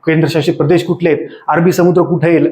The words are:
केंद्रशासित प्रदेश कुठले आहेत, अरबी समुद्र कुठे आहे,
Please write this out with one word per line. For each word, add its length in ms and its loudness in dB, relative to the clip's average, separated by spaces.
केंद्रशासित 480 0
प्रदेश 320 0
कुठले 240 -2
आहेत, 180 -2
अरबी 240 2
समुद्र 300 2
कुठे 260 0
आहे, 120 2